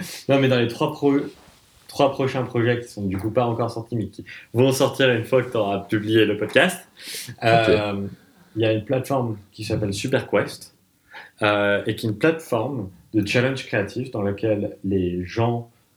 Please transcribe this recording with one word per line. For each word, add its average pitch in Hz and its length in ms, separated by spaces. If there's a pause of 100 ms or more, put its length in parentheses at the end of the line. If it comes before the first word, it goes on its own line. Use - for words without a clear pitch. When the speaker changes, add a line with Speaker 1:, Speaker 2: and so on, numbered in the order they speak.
Speaker 1:
<laughs> - 260
non, 139 100
mais 135 100
dans 123 120
les 117 80
trois 147 240
pro-, 143 220 (760)
trois 139 240
prochains 131 320
projets 120 360
qui - 80
sont 104 180
du 92 100
coup 104 140
pas 123 160
encore 117 240
sortis, 117 260
mais 107 120
qui - 160 (280)
vont 127 180
sortir 131 400
une 113 140
fois 131 180
que 127 80
t'auras 101 300
publié 107 440
le 101 120
podcast, 151 500 (520)
Speaker 2:
Ok. - 60
Speaker 1:
euh, 107 500 (600)
il 110 80
y 113 40
a 110 60
une 107 120
plateforme 127 540 (120)
qui 110 140
s'appelle 101 300
SuperQuest, - 800 (680)
euh, 101 440
et 107 100
qui - 100
est 110 40
une 101 80
plateforme 123 720 (220)
de 101 140
challenge 131 400
créatif 117 460
dans 107 100
laquelle 101 600
les 90 400
gens 117 440 (280)